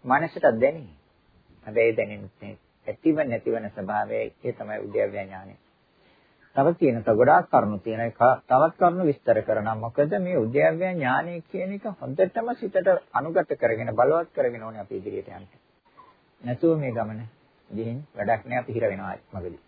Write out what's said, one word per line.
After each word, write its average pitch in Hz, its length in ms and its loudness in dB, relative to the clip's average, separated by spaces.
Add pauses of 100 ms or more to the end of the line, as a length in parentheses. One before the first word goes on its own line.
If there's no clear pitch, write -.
මනසටත් 151 500 0
දැනේ. 127 380 0 (720)
හැබැයි 113 240 2
ඒ 113 80 -2
දැනෙන්නේ 104 560 -8 (340)
ඇතිව 147 360 0
නැති 120 280 -2
වෙන 110 180 -4
ස්වභාවයයි. 104 720 -6
ඒ 123 140 -6
තමයි 107 260 -10
උද්‍යව්‍ය 104 380 -2
ඥානය. 95 400 -14 (960)
තව 139 160 6
තියෙන 139 260 2
තව 113 160 2
ගොඩාක් 147 340 6
කරුණු 104 320 2
තියෙන 110 220 -6
එක 117 160 -4 (240)
තවත් 147 320 4
කරුණු 180 320 2
විස්තර 123 340 2
කරනවා. 110 360 -2
මොකද 117 420 -2
මේ 180 200 -2
උද්‍යව්‍ය 151 480 2
ඥානය 165 580 -2
කියන 185 280 -8
එක 202 220 -10
හොඳටම 185 600 -2
සිතට 190 340 -2 (220)
අනුගත 160 440 -2
කරගෙන 117 380 -2
බලවත් 147 380 2
කරගෙන 120 340 -2
ඕනේ 110 180 -12
අපි 101 140 -12
ඉදිරියට 98 340 -10
යන්න. 95 180 -18 (920)
නැතුව 143 340 2
මේ 139 160 -4
ගමන 110 300 -6 (480)
ගිහින් 117 400 -6
වැඩක් 110 340 -2
නෑ 123 160 -4
අපි 123 140 -8
හිර 113 100 0
වෙනවා 98 320 -4 (140)
මගදී. 87 380 -12